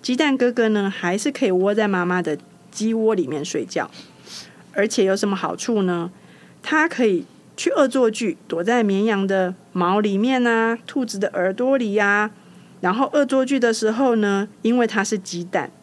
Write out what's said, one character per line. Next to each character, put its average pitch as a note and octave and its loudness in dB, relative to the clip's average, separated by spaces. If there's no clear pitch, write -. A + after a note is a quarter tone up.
鸡 B3 -2
蛋 C#4 2
哥 B3 0
哥 A#3 2
呢， G3+ 0
还 F3+ -2
是 C#4 -2
可 C4+ -2
以 G3 2
窝 F#3+ 2
在 G#3+ 0
妈 F#3 0
妈 F3+ 0
的 D#3 -4
鸡 A3 -2
窝 A3 2
里 F3 0
面 D3 -6
睡 C#3+ -6
觉。 C3 -6
而 G3+ 0
且 G#3+ 0
有 F#3+ 2
什 G#3 -2
么 G3+ 0
好 F3 -6
处 G#3+ -2
呢？ F3 -2
他 D#4 0
可 C#4 0
以 F3 0
去 - -2
恶 D4 2
作 B3 2
剧， G#3+ -4
躲 E3 -4
在 A#3 2
绵 G3+ 2
羊 G3 0
的 F#3 0
毛 F#3 2
里 G3+ 0
面 B3 2
啊， A3+ 2
兔 C4+ -4
子 A3 -6
的 G3 -2
耳 F#3 0
朵 B3+ 0
里 G#3+ 0
啊。 G#3 2
然 F#3 2
后 B3+ 0
恶 D4 4
作 C4 2
剧 C4+ 0
的 A#3 2
时 A3 0
候 A#3 2
呢， G3+ 2
因 A#3 0
为 A#3 4
他 A3 0
是 G3+ -2
鸡 F3 -8
蛋 E3+ -4